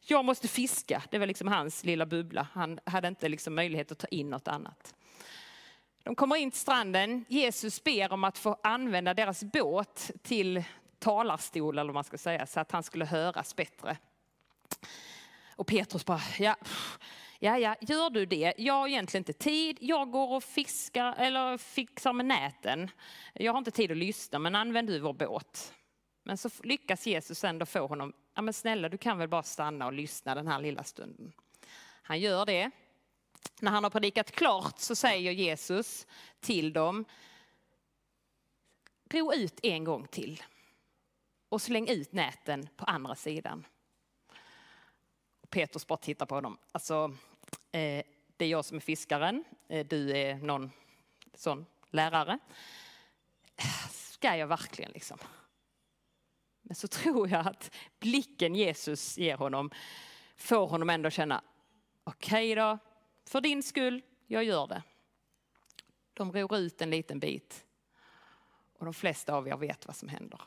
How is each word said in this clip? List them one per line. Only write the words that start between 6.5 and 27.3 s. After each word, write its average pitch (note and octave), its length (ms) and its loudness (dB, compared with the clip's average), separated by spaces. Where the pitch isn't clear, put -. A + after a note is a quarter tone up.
till - 100 -6
stranden. A3+ 680 2
Jesus A#3+ 560 0
ber G3 280 2
om F#3+ 120 0
att G3 140 0
få G#3 240 0
använda G#3+ 520 2
deras G3 300 0
båt G3+ 680 0
till F#3 420 2
talarstol, E3 800 2
eller D3 100 0
vad C#3+ 60 -6
man C#3+ 100 0
ska - 140 -12
säga, E3 280 -2
så - 140 -2
att D#3 120 -2
han E3+ 100 0
skulle E3 220 -4
höras E3 520 -2
bättre. - 400 -4
Och - 100 -4
Petrus G3 380 2
bara, E3 160 2
"Ja, G#3 180 4
ja, A3+ 200 6
ja, A3 220 4
gör D#4 300 2
du G#3+ 160 2
det? E3+ 320 4
Jag C4 160 4
har C4+ 140 4
egentligen G#3 320 0
inte G3+ 120 -6
tid. D#4 480 0
Jag C#4 300 2
går C4 260 2
och B3+ 80 -2
fiskar, - 720 -2
eller B3+ 400 2
fixar - 540 -2
med B3 140 2
näten. D#3 640 0
Jag A3+ 200 0
har B3 60 2
inte A#3 120 -2
tid G#3 200 2
att D#3+ 60 0
lyssna, F3 420 -2
men E3+ 160 2
använd A3+ 340 2
du F3 100 0
vår C#3+ 140 0
båt." - 600 -4
Men G3 160 -4
så - 100 -4
f-, - 160 -10
lyckas A3+ 420 -2
Jesus D#3+ 380 -2